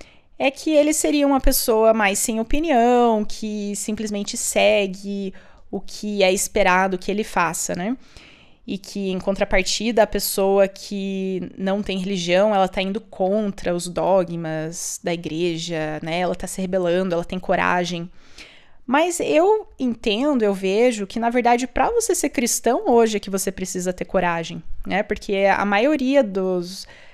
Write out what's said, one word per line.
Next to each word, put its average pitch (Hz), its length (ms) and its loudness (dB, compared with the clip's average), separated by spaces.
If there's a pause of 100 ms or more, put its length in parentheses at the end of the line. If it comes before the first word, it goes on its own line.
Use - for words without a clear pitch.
(380)
é 262 140 2
que 311 200 -4
ele 302 220 6
seria 302 320 2
uma 277 160 2
pessoa 220 520 4
mais 208 260 0
sem 220 200 -2
opinião, 240 880 4
que 208 500 -6
simplesmente 208 640 -6
segue 202 960 0 (380)
o 196 100 -6
que 208 420 -4
é 185 80 6
esperado 190 640 2
que - 140 -6
ele 208 120 -2
faça, 175 520 -2
né? 196 220 -4 (680)
E 202 120 -8
que, 196 320 -6
em 185 100 -2
contrapartida, 202 840 0
a 202 40 4
pessoa 196 600 2
que 196 920 -6
não 190 240 -2
tem 196 160 -6
religião, 185 560 2
ela 190 140 4
tá 190 140 -4
indo 196 200 -4
contra 196 760 -2
os 175 120 -6
dogmas 170 1160 -2
da 180 100 -2
igreja, 165 920 -4
né? 165 160 -4
Ela 180 160 0
tá 185 120 -8
se - 140 -8
rebelando, 180 540 0
ela 170 100 -2
tem 185 140 -8
coragem. 180 720 0 (800)
Mas 330 300 2
eu 359 480 2 (100)
entendo, 247 640 0
eu 202 100 2
vejo 202 540 0
que, - 140 -8
na 233 100 0
verdade, 240 380 2
pra 294 240 0
você 440 240 0
ser 294 140 -2
cristão 262 600 0
hoje 233 280 4
é - 20 -4
que - 100 -10
você 190 220 -2
precisa 185 420 -6
ter 180 120 -10
coragem, 170 580 -2 (200)
né? 185 200 -2
Porque 196 420 -2
a 190 180 4
maioria 262 600 2
dos, 185 640 -4 (260)